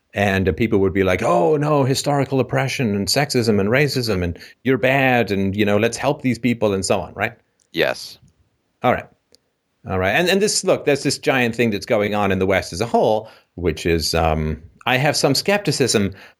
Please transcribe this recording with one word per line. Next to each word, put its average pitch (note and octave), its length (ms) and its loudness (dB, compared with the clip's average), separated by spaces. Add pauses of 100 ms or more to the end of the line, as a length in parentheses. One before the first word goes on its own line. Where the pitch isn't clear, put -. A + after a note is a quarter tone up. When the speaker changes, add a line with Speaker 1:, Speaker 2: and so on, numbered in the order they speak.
(120)
Speaker 1:
and, F#2+ 360 2
uh, F2+ 40 2
people G#2+ 280 0
would F#2+ 120 2
be F#2+ 100 0
like, F#2 200 0
"Oh, E3 340 2
no, D3 280 2
historical C3+ 560 0
oppression C3 540 -2
and G2+ 140 -2
sexism A#2+ 500 2
and G2 120 0
racism, A#2+ 520 0
and F2 160 -4 (240)
you're C3 160 2
bad, B2+ 520 2
and, G2 260 0
you G#2 80 2
know, G2+ 140 2
let's A2+ 180 0
help C#3+ 240 -2
these A#2+ 180 -2
people," A2+ 360 0
and F#2+ 100 -2
so G2+ 160 0
on, D#2 140 -12
right? G#2 180 -4 (400)
Speaker 2:
Yes. C#2+ 460 -4 (640)
Speaker 1:
All B2 100 2
right. - 140 -4 (840)
All F#2+ 100 -2
right. F#2 140 2
And, E3+ 160 0
and G3 140 2
this, - 220 -2
look, E3 200 0
there's C#3 180 2
this C#3+ 160 -2
giant B2+ 380 0
thing A#2+ 140 2
that's G2+ 160 -6
going G#2 280 0
on G2+ 180 0
in F#2 60 0
the F#2+ 80 2
West F#2 260 0
as E2+ 100 -10
a A#2+ 40 -2
whole, A#2 420 0 (260)
which E2 320 -4
is, E2 280 0
um, D#2 480 0 (240)
I B2+ 120 2
have C#3+ 180 0
some C#3+ 180 2
skepticism B2+ 800 0 (260)